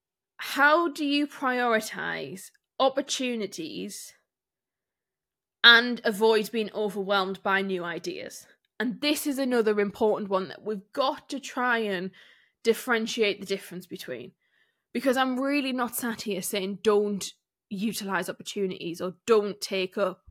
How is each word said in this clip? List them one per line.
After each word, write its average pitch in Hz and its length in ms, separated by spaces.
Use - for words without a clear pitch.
how 302 520
do 294 160
you 285 220
prioritise 220 1200
opportunities 226 1300
and 233 400
avoid 220 480
being 220 220
overwhelmed 196 680
by 196 200
new 190 220
ideas? - 600
And 220 220
this 294 240
is 285 120
another 233 420
important 202 500
one 190 200
that - 140
we've 202 280
got 277 380
to 277 100
try 247 400
and 190 320
differentiate 226 760
the 196 60
difference 185 420
between. - 460
Because 247 240
I'm 262 220
really 269 320
not 240 240
sat 226 280
here 190 180
saying, 196 420
"Don't 208 420
utilise 196 600
opportunities," 185 720
or, 180 140
"Don't 208 360
take 190 360
up, 185 340